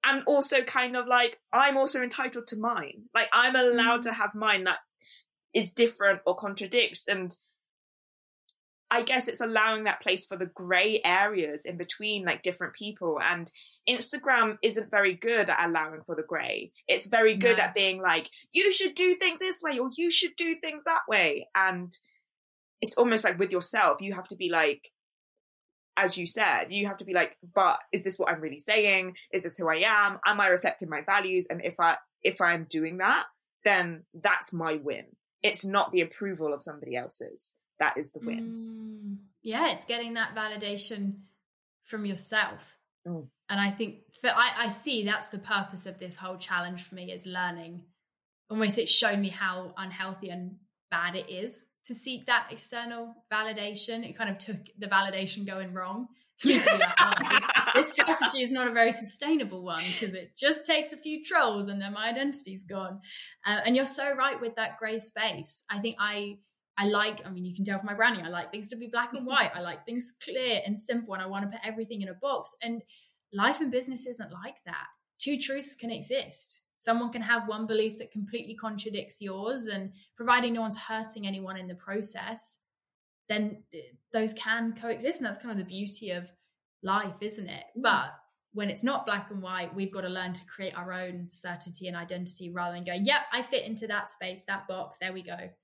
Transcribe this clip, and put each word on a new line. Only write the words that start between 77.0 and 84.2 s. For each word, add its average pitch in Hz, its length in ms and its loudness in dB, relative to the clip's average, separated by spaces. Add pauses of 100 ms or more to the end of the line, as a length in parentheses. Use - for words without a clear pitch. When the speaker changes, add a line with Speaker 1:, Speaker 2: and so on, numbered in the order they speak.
Speaker 2:
can 233 100 -6
have 220 260 0
one 214 200 -4
belief 220 300 2
that - 120 -14
completely 220 460 -8
contradicts 208 640 -8
yours, 214 440 -6
and 196 260 -6 (240)
providing 240 380 2
no 233 80 -2
one's 220 140 -4
hurting 220 500 -6
anyone 190 300 -6
in 180 120 -10
the 180 80 -10
process, 202 800 -6 (720)
then 208 340 -2 (100)
th-, 160 120 -16 (280)
those 220 220 0